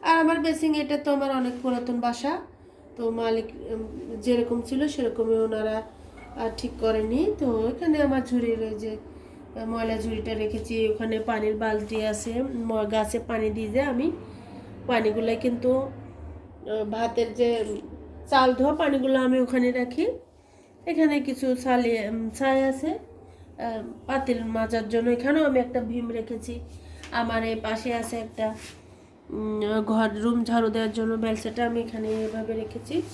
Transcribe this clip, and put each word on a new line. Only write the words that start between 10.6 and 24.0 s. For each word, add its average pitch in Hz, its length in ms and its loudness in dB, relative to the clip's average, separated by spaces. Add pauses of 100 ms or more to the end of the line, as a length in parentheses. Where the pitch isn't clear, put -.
ওখানে 220 320 0
পানির 214 360 0
বালতি 214 460 -2
আছে, 220 420 -2
ম-, 226 480 -2
গাছে 214 280 2
পানি 220 300 -2
দিয়ে 214 180 -4
যে 226 140 2
আমি 285 300 0 (760)
পানিগুলো 226 540 2
কিন্তু, 254 360 2
আহ, - 1040 -8
ভাতের 226 500 0
যে 233 300 2 (680)
চাল 254 240 6
ধোয়া 269 220 4
পানিগুলো 269 440 4
আমি 254 200 4
ওখানে 247 320 4
রাখি। 247 360 0 (800)
এখানে 302 340 4
কিছু 262 360 0
ছালি, 247 520 2
উম, 226 220 -2
ছাই 269 340 2
আছে, 269 260 0
আহ, - 960 -8 (220)